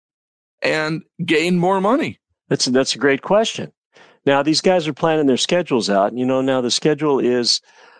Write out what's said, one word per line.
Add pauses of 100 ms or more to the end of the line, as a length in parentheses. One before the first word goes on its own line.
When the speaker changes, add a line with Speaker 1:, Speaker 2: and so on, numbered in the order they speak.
(640)
Speaker 1:
and (220)
gain
more
money? (300)
Speaker 2:
That's
a,
that's
a
great
question. (540)
Now,
these
guys
are
planning
their
schedules
out.
You
know,
now
the
schedule
is, (400)